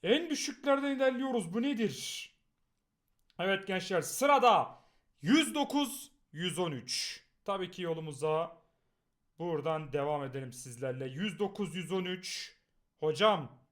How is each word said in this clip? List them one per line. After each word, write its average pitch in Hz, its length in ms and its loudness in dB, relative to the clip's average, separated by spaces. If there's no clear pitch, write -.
En 311 260 2
düşüklerden 277 640 0
ilerliyoruz. 254 580 0
Bu 233 80 0
nedir? - 680 -2
Evet 190 280 2
gençler, 185 340 0
sırada 240 760 4
yüz 285 340 4
dokuz, 285 560 -2
yüz 165 280 -6
on 170 120 0
üç. - 520 -6
Tabii 190 260 -4
ki 185 100 -10
yolumuza 156 800 -2
buradan 156 540 -2
devam 143 300 0
edelim 131 300 -8
sizlerle. 127 520 -6
Yüz 151 340 -6
dokuz, 196 360 -4
yüz 175 160 -6
on 185 140 0
üç. - 520 -8
Hocam. 156 520 4